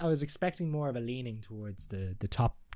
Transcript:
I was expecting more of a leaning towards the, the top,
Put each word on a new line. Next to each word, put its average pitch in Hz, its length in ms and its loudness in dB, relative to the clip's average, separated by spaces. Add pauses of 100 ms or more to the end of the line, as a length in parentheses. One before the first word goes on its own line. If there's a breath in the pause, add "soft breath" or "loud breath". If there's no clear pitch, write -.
I 170 60 2
was 151 160 4
expecting 165 480 0
more 147 180 2
of 123 60 0
a 120 40 0
leaning 120 420 -2
towards 104 460 -6
the, 95 300 -2
the 98 100 0
top, - 300 4 (180)